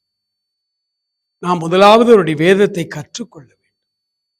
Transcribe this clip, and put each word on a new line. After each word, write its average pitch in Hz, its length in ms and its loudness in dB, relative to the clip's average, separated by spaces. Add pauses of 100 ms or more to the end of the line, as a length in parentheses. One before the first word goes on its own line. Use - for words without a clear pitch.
(1400)
நாம் 175 200 -6
முதலாவது 202 540 2
அவருடைய 160 320 2
வேதத்தை 190 440 -2
கற்றுக்கொள்ள - 680 -18
வேண்டும். - 380 -20 (460)